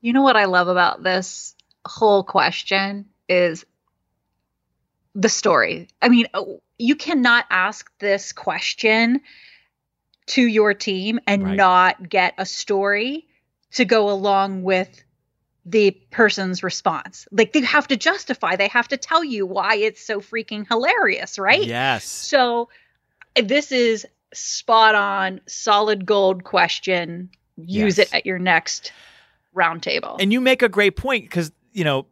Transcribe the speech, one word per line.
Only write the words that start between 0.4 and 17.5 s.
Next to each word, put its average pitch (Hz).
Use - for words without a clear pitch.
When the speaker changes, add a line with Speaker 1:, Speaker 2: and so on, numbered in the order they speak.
Speaker 1:
love 180
about 180
this 185
whole 202
question 196
is 175
the 208
story. 87
I 247
mean, 233
oh, 180
you 247
cannot 247
ask 190
this 202
question 226
to -
your 214
team 202
and 202
Speaker 2:
Right. 196
Speaker 1:
not 185
get 185
a 190
story 208
to 254
go 208
along 196
with 185
the 202
person's 196
response. -
Like, 220